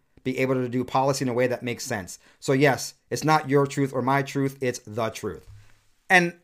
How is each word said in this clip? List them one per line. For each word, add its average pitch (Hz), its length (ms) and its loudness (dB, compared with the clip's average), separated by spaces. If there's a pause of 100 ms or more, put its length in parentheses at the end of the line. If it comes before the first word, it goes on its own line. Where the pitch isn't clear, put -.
(240)
be 131 140 -2
able 131 160 2
to 127 160 -2
do 123 120 0
policy 135 400 0
in 131 60 0
a 120 60 -2
way 127 120 4
that 120 160 -2
makes 120 220 -6
sense. 98 340 -8 (220)
So 139 140 0
yes, 135 400 2 (160)
it's - 140 -4
not 151 240 2
your 139 180 4
truth 139 260 -2
or 131 80 -4
my 135 220 2
truth, 139 380 -4
it's 123 240 -2
the 110 260 -4
truth." - 360 -10 (640)
And 175 340 4